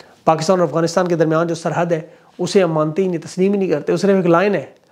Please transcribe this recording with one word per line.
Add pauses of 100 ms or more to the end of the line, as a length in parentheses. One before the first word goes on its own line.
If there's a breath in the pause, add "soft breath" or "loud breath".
(260 soft breath)
पाकिस्तान
और
अफगानिस्तान
के
दरमियान
जो
सरहद
है, (260 loud breath)
उसे
हम
मानते
ही
नहीं,
तस्लीम
ही
नहीं
करते।
वो
सिर्फ
एक
लाइन
है, (160 soft breath)